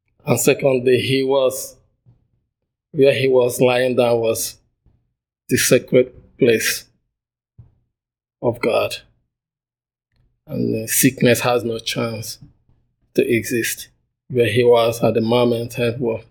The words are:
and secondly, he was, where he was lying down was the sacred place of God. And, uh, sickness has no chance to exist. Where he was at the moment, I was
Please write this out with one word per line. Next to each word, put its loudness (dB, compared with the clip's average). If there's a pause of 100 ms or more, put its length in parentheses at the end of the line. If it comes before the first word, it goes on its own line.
(280)
and 2
secondly, 2
he 0
was, -2 (1160)
where 4
he 0
was 2
lying 2
down 2
was -4 (920)
the 0
sacred 2 (240)
place 0 (1600)
of -4
God. -2 (1500)
And, -4
uh, -12
sickness 2
has -2
no -6
chance -8 (800)
to 0
exist. -4 (400)
Where 0
he 0
was 4
at 4
the 0
moment, 0
I -2
was -6